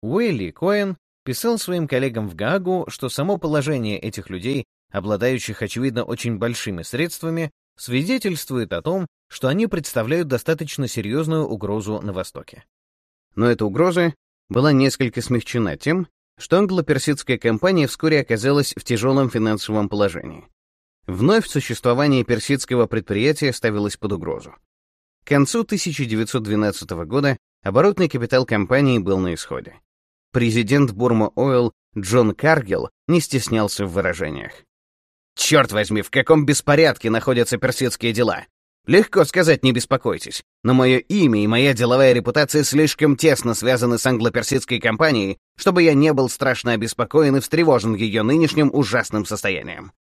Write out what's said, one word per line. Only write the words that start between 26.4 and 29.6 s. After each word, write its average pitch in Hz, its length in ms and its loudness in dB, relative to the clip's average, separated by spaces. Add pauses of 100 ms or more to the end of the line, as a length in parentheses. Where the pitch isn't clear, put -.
двенадцатого 101 640 -2
года 135 300 0 (260)
оборотный 165 460 2
капитал 127 380 0
компании 123 520 2
был 95 200 0
на 92 160 -2
исходе. - 460 -12 (520)